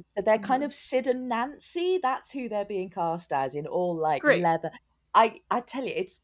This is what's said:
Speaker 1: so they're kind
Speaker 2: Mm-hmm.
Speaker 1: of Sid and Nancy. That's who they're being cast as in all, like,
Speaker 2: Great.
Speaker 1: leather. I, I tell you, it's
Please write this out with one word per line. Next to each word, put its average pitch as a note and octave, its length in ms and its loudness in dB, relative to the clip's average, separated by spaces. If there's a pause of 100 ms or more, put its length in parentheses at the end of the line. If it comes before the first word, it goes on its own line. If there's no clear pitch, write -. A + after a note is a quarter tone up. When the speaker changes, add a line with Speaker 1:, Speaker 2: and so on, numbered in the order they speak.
Speaker 1:
so - 180 -8
they're A3 160 4
kind B3+ 240 0
Speaker 2:
Mm-hmm. D4 40 -2
Speaker 1:
of C4 80 -6
Sid - 340 0
and B3+ 220 -2
Nancy. E4+ 760 -2
That's B3+ 280 -2
who B3+ 180 -6
they're G3+ 160 -2
being G3 240 -4
cast E3+ 440 -2
as C3+ 220 0
in D3 100 -4
all, F3 300 0
like, D#3 260 0
Speaker 2:
Great. A3 220 4
Speaker 1:
leather. E3 260 2 (460)
I, A3+ 240 6 (100)
I A#3+ 120 0
tell C4 240 -8
you, D#3+ 100 -4
it's F#3 280 -6